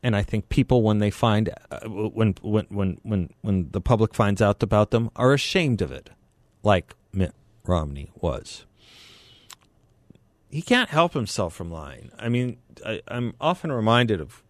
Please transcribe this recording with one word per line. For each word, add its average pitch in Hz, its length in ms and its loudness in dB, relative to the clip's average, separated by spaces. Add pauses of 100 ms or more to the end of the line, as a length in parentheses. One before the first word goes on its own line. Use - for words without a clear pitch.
And 120 120 2
I 101 80 2
think - 260 -4
people, 127 340 4
when 107 160 4
they 104 120 2
find, 107 380 2 (220)
uh, - 100 -12
w-, 107 300 -6
when, 107 320 2
when, 104 260 -2
when, 98 340 -4
when, 101 380 -4
when 95 320 -2
the 101 80 -4
public 110 340 2
finds 101 260 2
out 104 220 2
about 104 280 2
them, 117 260 0
are 127 160 4
ashamed 139 500 0
of 71 80 -4
it, 67 200 -14 (520)
like 98 320 2 (180)
Mitt 95 220 -2 (300)
Romney 71 500 -4
was. - 520 -6 (1800)
He 151 120 -8
can't 240 280 2
help 165 240 2
himself 101 400 -4
from 87 160 -10
lying. 76 480 -14
I 117 100 -6
mean, 123 300 -2 (280)
I, 110 220 -6
I'm 120 320 -6
often 160 320 -2
reminded 113 480 2
of 78 300 -14